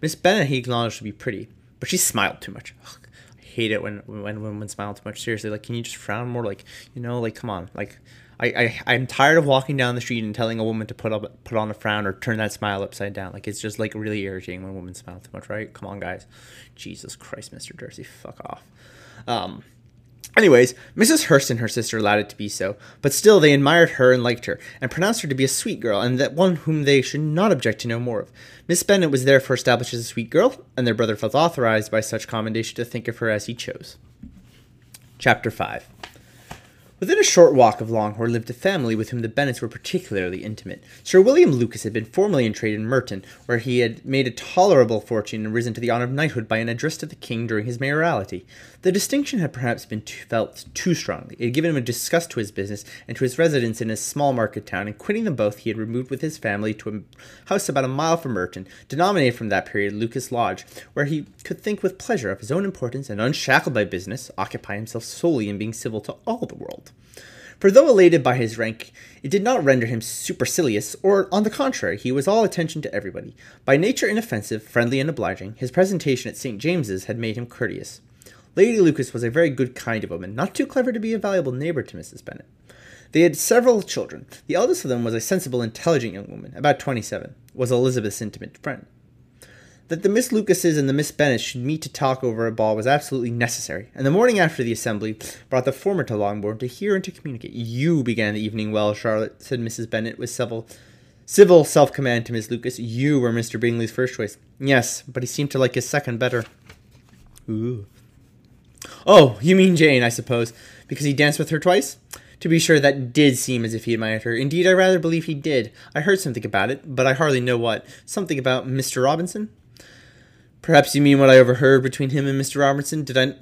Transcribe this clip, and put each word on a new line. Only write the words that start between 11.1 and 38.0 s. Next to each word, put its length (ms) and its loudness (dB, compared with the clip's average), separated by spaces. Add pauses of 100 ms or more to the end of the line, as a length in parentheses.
up, 320 -10
put 120 -6
on 140 -2
a 40 -10
frown 300 -4
or 80 -2
turn 260 -4
that 140 -4
smile 300 -4
upside 300 -10
down. 200 -12
Like, 140 -14
it's 140 -10
just, 180 -8
like, 160 -6
really 280 -6
irritating 420 -10
when 100 -14
women 200 -14
smile 260 -18
too 120 -20
much, 160 -16
right? 240 -10
Come 160 -16
on, 120 -14
guys. 260 -12 (480)
Jesus 400 -16
Christ, 380 -18
Mister 220 -18
Darcy, 280 -18
fuck 420 -20
off. 200 -6 (640)
Um, 340 -4 (760)
anyways, 380 8 (220)
Missus 300 4
Hurst 220 4
and 120 -2
her 80 -4
sister 300 -4
allowed 200 4
it 120 -2
to 60 -18
be 120 -8
so, 260 -6 (260)
but 120 2
still 260 8
they 140 8
admired 380 6
her 220 6
and 120 2
liked 220 -2
her, 120 -6 (220)
and 100 -4
pronounced 300 -2
her 80 -8
to 80 -2
be 80 2
a 40 2
sweet 300 -4
girl, 220 0
and 180 0
that 160 0
one 220 2
whom 260 -2
they 180 4
should 200 -4
not 320 0
object 300 -2
to 60 -8
know 120 -4
more 180 -4
of. 140 -10 (340)
Miss 160 0
Bennet 300 2
was 120 0
therefore 300 4
established 400 0
as 60 -6
a 40 -10
sweet 260 -8
girl, 340 2 (120)
and 80 -2
their 100 2
brother 200 0
felt 220 -4
authorized 560 2
by 80 2
such 260 -6
commendation 480 -6
to 100 -6
think 220 -8
of 120 -8
her 120 -2
as 160 -4
he 80 -10
chose. 420 -14 (1200)
Chapter 340 0
five. 360 -10 (1120)
Within 180 0
a 60 6
short 300 8
walk 260 6
of 100 -6
Longhorn 420 -2